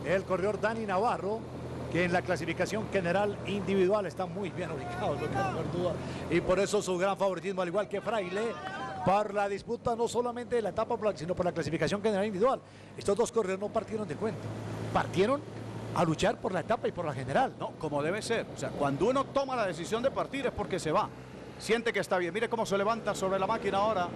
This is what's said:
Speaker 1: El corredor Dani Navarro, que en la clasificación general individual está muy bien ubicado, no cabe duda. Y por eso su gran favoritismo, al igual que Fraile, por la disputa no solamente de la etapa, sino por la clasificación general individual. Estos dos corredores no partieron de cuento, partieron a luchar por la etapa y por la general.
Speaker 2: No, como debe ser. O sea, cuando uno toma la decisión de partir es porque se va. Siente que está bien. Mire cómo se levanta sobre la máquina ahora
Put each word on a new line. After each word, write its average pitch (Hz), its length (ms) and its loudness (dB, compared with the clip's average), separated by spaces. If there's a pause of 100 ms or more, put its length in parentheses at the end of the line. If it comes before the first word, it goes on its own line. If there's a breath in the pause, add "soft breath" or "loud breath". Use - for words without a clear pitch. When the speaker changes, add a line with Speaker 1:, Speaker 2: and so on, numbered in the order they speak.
Speaker 1:
El 180 200 2
corredor 185 360 0
Dani 226 240 0
Navarro, 202 560 2 (500)
que 170 140 4
en 175 80 4
la 180 80 4
clasificación 175 720 0
general 196 540 2
individual 196 580 4
está 180 220 -4
muy 175 240 -4
bien 160 220 -4
ubicado, 151 420 -2
no 147 180 -2
cabe 160 300 0 (100)
duda. 175 200 0 (380 loud breath)
Y 170 120 4
por 180 180 2
eso 202 220 2
su 185 160 0
gran 190 180 2
favoritismo, 185 460 0
al 175 60 0
igual 196 200 0
que 196 140 -2
Fraile, 196 400 0 (640)
por 202 280 4
la 202 160 2
disputa 220 460 -2
no 226 140 2
solamente 240 480 -2
de 226 60 4
la 185 80 0
etapa, 220 260 0 (180)
sino 156 220 -4
por 180 100 2
la 170 60 2
clasificación 156 500 0
general 208 240 4
individual. 220 340 4 (360 loud breath)
Estos 196 200 2
dos 233 140 2
corredores 190 300 0
no 208 80 -2
partieron 208 400 -2
de 139 80 -4
cuento, 208 240 -2 (520)
partieron 208 480 2 (540)
a 165 80 2
luchar 175 360 2
por 208 140 -2
la 175 80 0
etapa 214 280 0
y - 40 0
por 170 120 -6
la 147 80 -2
general. 139 440 0
Speaker 2:
No, 196 220 -6
como 147 240 -2
debe 190 180 0
ser. 208 320 -2
O - 60 -10
sea, 127 120 -4
cuando 139 360 2
uno 262 160 4
toma 262 320 -2
la 233 100 2
decisión 185 380 -2
de 262 80 4
partir 175 360 -2
es 151 60 0
porque 185 280 -2
se 156 100 -2
va. 196 180 2 (480)
Siente 233 360 0
que 196 80 0
está 180 180 2
bien. 175 160 0
Mire 226 140 0
cómo 220 180 0
se 196 100 2
levanta 208 380 2
sobre 190 240 0
la 190 80 2
máquina 196 320 0
ahora 196 380 2